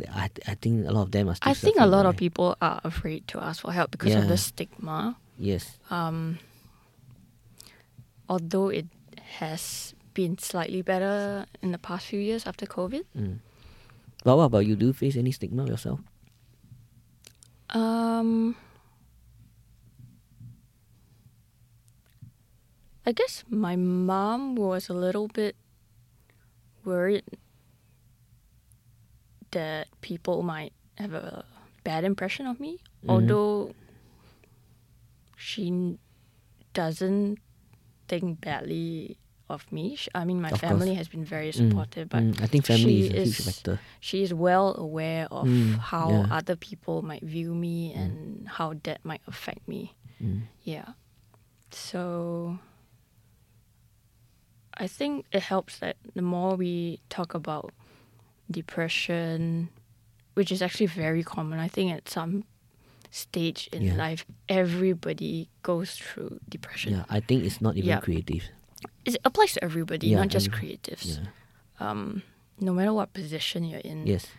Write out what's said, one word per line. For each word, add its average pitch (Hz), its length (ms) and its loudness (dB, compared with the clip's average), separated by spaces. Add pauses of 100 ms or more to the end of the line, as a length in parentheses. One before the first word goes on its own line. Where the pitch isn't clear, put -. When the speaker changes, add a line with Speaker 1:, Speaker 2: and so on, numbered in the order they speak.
Speaker 1:
I, 98 200 -2 (180)
I 101 80 -2
think 113 320 2
a 85 40 0
lot 107 120 6
of 98 80 -2
them 101 180 4
are 87 60 0
still - 160 2
Speaker 2:
I - 20 6
think 427 240 4
a 247 80 10
lot 196 200 8
of 180 80 6
Speaker 1:
suffering, - 0 -
right? - 40 -2
Speaker 2:
people 180 440 2
are 165 220 0
afraid 160 460 -6
to - 120 -8
ask 160 200 -6
for - 100 -6
help 175 200 0
because - 240 4
of 104 100 6
Speaker 1:
Yeah. - 40 4
Speaker 2:
the 175 80 6
stigma. - 800 -4 (200)
Speaker 1:
Yes. 98 400 -2 (140)
Speaker 2:
Um, 165 480 -2 (1900)
although 185 420 0
it 160 180 -2 (520)
has - 540 -8 (200)
been 180 240 0
slightly 185 440 -4
better 196 640 0 (160)
in 185 100 -2
the 175 60 -4
past 175 300 -8
few 202 120 -4
years 220 280 -2
after 190 180 -10
covid. 196 380 -4 (120)
Speaker 1:
Mm. 104 240 -4 (840)
But 127 140 8
what 165 80 8
about 110 200 6
you? 107 100 4
Do 107 120 6
you 131 60 4
face 135 220 0
any 123 160 2
stigma 131 360 -4
yourself? 120 320 -2 (1700)
Speaker 2:
Um, 226 840 2 (4000)
I 247 60 4
guess 453 380 0
my 202 260 2
mom 190 800 2
was 190 340 0
a 180 40 -4
little 185 340 0
bit 214 280 -2 (1300)
worried 185 400 2 (2250)
that 156 360 -4 (140)
people 175 420 -2
might 156 300 -6 (240)
have 202 160 -8
a - 320 -10 (380)
bad 160 200 -2
impression 196 440 -2
of 247 120 -6
me, 320 200 -10 (260)
Speaker 1:
Mm-hmm. - 60 0
Speaker 2:
although 208 640 4 (1600)
she - 300 -6
n-, 175 320 -2 (760)
doesn't 190 640 0 (680)
think 170 340 -2
badly 160 760 -6 (320)
of 147 220 -10
me. 175 240 -4
Sh-, - 200 -8
I 175 100 -2
mean, 180 160 0
my 165 80 -2
Speaker 1:
Of - 100 0
course. 170 120 0
Speaker 2:
family 185 240 4
has 165 120 -4
been 165 160 -8
very 156 280 -6
Speaker 1:
Mm, 120 180 4
Speaker 2:
supportive, 107 400 0
but 113 140 2
Speaker 1:
mm, 113 180 2
I 107 60 2
think 139 180 4
family 113 420 6
Speaker 2:
she - 0 -
Speaker 1:
is - 60 0
a - 100 2
huge 110 160 2
Speaker 2:
is, 131 60 -4
Speaker 1:
factor. 98 340 -2 (220)
Speaker 2:
she 190 220 -2
is 180 100 0
well 180 420 4
aware 160 560 -4
of 131 160 -2
Speaker 1:
Mm, 120 300 6
Speaker 2:
how - 320 0
Speaker 1:
yeah. 104 220 6
Speaker 2:
other 165 260 0
people 165 460 -6
might 156 200 -8
view 165 300 -6
me 170 420 -2
Speaker 1:
Mm. 95 60 -4
Speaker 2:
and - 480 -6
how 160 240 -6 (100)
that - 220 -8
might 156 220 -10
affect - 400 -12
me. - 260 -10 (280)
Speaker 1:
Mm. 107 280 -4 (140)
Speaker 2:
Yeah. 160 340 -10 (720)
So 170 880 -6 (2250)
I - 140 -6
think 285 440 -4
it 190 120 2
helps - 360 -2
that - 180 -6 (180)
the 185 80 -2
more 180 320 0
we 175 440 -2 (100)
talk - 260 -6
about 156 360 -8 (800)
depression, 165 1200 -2 (640)
which 196 180 2
is 190 100 -2
actually 185 260 2
very 165 360 0
common, 160 360 -6
I 165 100 -2
think 185 240 0
at - 160 -12
some 180 340 -4 (640)
stage - 640 -4
in - 100 -4
Speaker 1:
Yeah. 95 140 4
Speaker 2:
life, 160 300 -2 (240)
everybody 170 1000 0 (140)
goes 170 340 -2
through - 420 -10 (100)
depression. - 440 -6
Speaker 1:
Yeah, 92 160 -2
I 107 120 0
think 123 240 4
it's 98 160 -4
not 110 140 2
even 95 140 2
Speaker 2:
Yeah. - 120 2
Speaker 1:
creative. 82 420 -2 (600)
Speaker 2:
It 247 200 -2
applies 381 280 6
to - 100 -2
everybody, 165 500 0
Speaker 1:
Yeah, - 60 8
Speaker 2:
not 190 80 4
just 139 260 2
Speaker 1:
everyone. 110 240 -6
Speaker 2:
creatives. - 400 -8
Speaker 1:
Yeah. 82 100 -6 (520)
Speaker 2:
Um, 196 420 -4 (380)
no 185 140 0
matter 196 200 4
what 214 200 -2
position 160 500 -4
you're 160 180 -6
in. 156 240 -8
Speaker 1:
Yes. 101 220 2 (100)